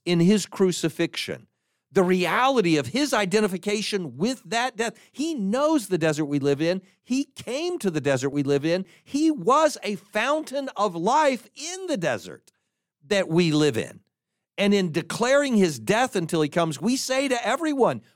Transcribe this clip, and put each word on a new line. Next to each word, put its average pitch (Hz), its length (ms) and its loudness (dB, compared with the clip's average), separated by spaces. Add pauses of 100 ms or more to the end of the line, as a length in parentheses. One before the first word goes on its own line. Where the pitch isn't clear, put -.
in 175 160 2
his 185 240 4
crucifixion - 1000 -2 (460)
the 185 120 4
reality 185 720 2
of 135 100 0
his 262 260 -2
identification 196 1040 -2
with 226 280 -2
that 233 300 -4
death. 226 220 -4 (140)
He 320 240 -4
knows 247 520 0
the 185 100 0
desert 156 280 0
we 143 140 -2
live 139 220 0
in. 180 200 0 (220)
He 269 220 -2
came 330 540 -6
to 190 120 -2
the 151 100 -2
desert 135 280 0
we 143 140 -2
live 139 220 0
in. 180 200 -2 (180)
He 311 260 0
was 285 540 2
a 202 140 -4
fountain 269 800 -4
of 196 180 0
life 254 580 2
in 359 340 -10
the 302 100 -2
desert 104 540 -6 (540)
that 190 220 0
we 160 240 4
live 147 260 4
in. 71 220 -6 (580)
And 202 160 4
in 185 200 2
declaring 247 640 0
his 165 220 4
death 214 360 0
until 170 260 -2
he 151 60 2
comes, 160 320 -2
we 220 160 0
say 262 320 -2
to 247 180 -4
everyone, 247 560 0 (140)